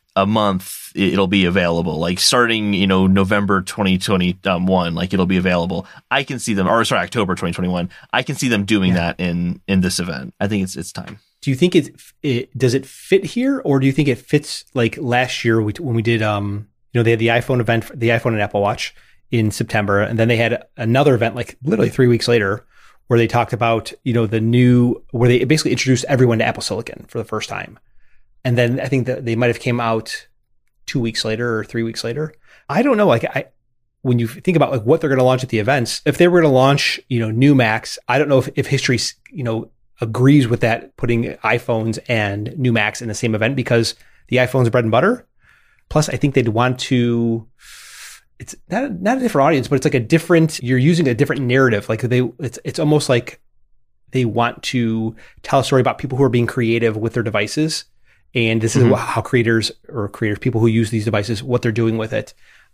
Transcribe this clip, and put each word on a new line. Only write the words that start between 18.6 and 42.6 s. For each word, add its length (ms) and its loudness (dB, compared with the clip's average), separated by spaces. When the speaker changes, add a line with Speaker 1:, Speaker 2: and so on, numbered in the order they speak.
Speaker 2:
Watch 340 -4
in 180 2
September, 520 -2
and 180 -2
then 80 2
they 80 2
had 280 -2
another 400 2
event, 180 -2
like, 300 -10
literally 260 0
three 160 2
weeks 220 2
later, 360 0
where 100 4
they 80 4
talked 260 0
about, 400 -2
you 80 -2
know, 120 2
the 160 -2
new, 680 4
where 180 2
they 160 4
basically 280 0
introduced 320 0
everyone 340 2
to 60 0
Apple 180 -4
Silicon 460 -10
for 100 -10
the 60 -6
first 240 -8
time. 280 -12
And 120 0
then 220 2
I 80 -6
think 220 -2
that 160 -6
they 100 -2
might 140 2
have 100 0
came 220 -2
out 480 -6
two 140 -4
weeks 240 -4
later 340 -2
or 60 -6
three 180 -4
weeks 220 -6
later. 280 -6
I 140 2
don't 140 2
know. 120 4
Like, 160 2
I, 220 -4
when 180 2
you 80 -2
think 280 -2
about, 140 4
like, 140 -4
what 160 4
they're 100 0
gonna 140 4
launch 180 2
at 60 -4
the 100 0
events, 480 0
if 120 0
they 100 6
were 120 4
gonna 140 4
launch, 540 2
you 100 -2
know, 140 -2
new 240 6
Macs, 500 0
I 120 2
don't 100 0
know 100 4
if, 160 0
if 140 -4
history, 260 0
s-, 220 -4
you 140 -10
know, 300 -6
agrees 480 4
with 140 -2
that, 340 -2
putting 380 -2
iPhones 520 -2
and 500 -4
new 140 0